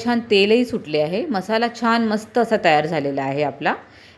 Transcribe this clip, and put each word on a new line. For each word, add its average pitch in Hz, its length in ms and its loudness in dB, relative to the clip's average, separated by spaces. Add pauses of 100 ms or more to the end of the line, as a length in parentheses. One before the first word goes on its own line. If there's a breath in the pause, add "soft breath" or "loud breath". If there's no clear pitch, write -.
छान 240 160 0 (100)
तेलही 214 340 4
सुटले 156 360 -4
आहे, 170 260 -2
मसाला 220 400 -2 (140)
छान 233 240 2
मस्त 214 340 -2
असा 226 260 2
तयार 156 220 4
झालेला 143 360 -2
आहे 139 200 -2
आपला. 151 320 -2 (440 loud breath)